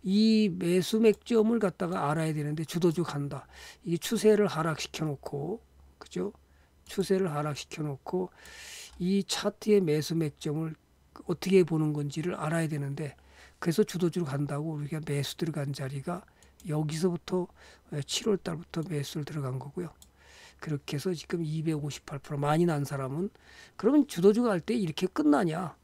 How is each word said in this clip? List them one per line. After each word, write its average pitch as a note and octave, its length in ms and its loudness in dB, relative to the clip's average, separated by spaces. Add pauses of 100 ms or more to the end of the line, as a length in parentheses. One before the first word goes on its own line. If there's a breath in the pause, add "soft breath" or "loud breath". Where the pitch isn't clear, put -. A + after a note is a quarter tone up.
이 G#3+ 500 6
매수 F3+ 460 2
맥점을 A3+ 580 4
갖다가 F3+ 500 -2
알아야 D#3+ 240 0
되는데, D3+ 320 -4
주도주 E3+ 380 2
간다. C#3+ 460 -6 (340 loud breath)
이 E3+ 160 -2
추세를 G#3+ 480 4
하락시켜 D#3 580 -4
놓고, D3 560 -6 (380)
그죠? F#3 340 -8 (520 soft breath)
추세를 F#3+ 480 0
하락시켜 D3 500 -4
놓고 D3+ 480 -4 (720 loud breath)
이 F#3+ 240 2
차트의 G#3 560 2
매수 D#3 340 0
맥점을 D#3+ 580 -2 (520)
어떻게 F#3 400 4
보는 D#3 280 2
건지를 D3+ 440 -4
알아야 D#3+ 320 -2
되는데, C#3+ 480 -6 (420 loud breath)
그래서 F3 240 2
주도주로 F3 440 0
간다고 C#3+ 440 -2
우리가 D3+ 340 -6
매수 C#3+ 320 -2
들어간 D3+ 360 -4
자리가 C#3+ 520 -6 (440 soft breath)
여기서부터, D#3+ 800 -2 (440 loud breath)
에, D3 100 -4
칠월 - 360 0
달부터 E3+ 500 -6
매수를 D3 360 -4
들어간 C3+ 340 -6
거고요. C#3+ 340 -10 (680 loud breath)
그렇게 D#3 340 -6
해서 E3 180 -2
지금 E3+ 320 -4
이백오십팔 D3+ 760 -4
프로 D3 180 -8
많이 D3+ 280 4
난 D3 180 2
사람은, C#3 460 -4 (440 loud breath)
그러면 C#4 320 4
주도주가 G#3+ 440 4
갈 F3+ 100 0
때 G#3 140 -2
이렇게 F#3 340 0
끝나냐? A#3+ 760 2